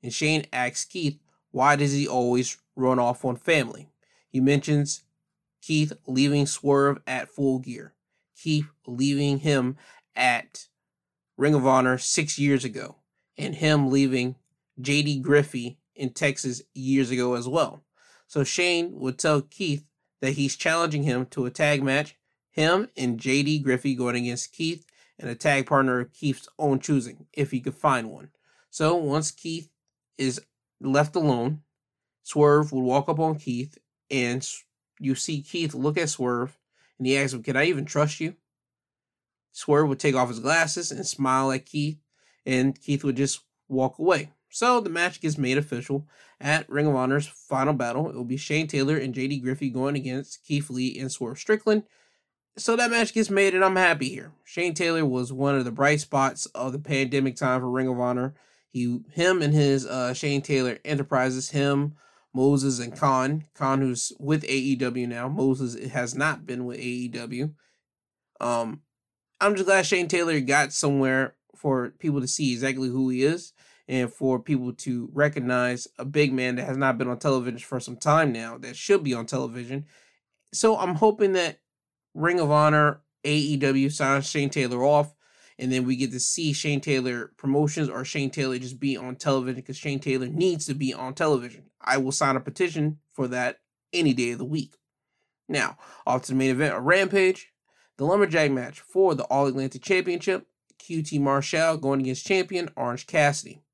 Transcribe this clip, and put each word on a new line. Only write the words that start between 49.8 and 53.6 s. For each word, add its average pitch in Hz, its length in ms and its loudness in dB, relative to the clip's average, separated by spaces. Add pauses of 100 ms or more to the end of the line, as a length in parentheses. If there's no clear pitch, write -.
against 135 500 -8
Keith 147 240 -4
Lee 127 300 -4
and 131 120 -6
Swerve 120 280 -8
Strickland. 214 460 0 (760)
So 226 180 0
that 240 140 2
match 233 240 2
gets 220 160 2
made, 196 240 4
and 190 100 4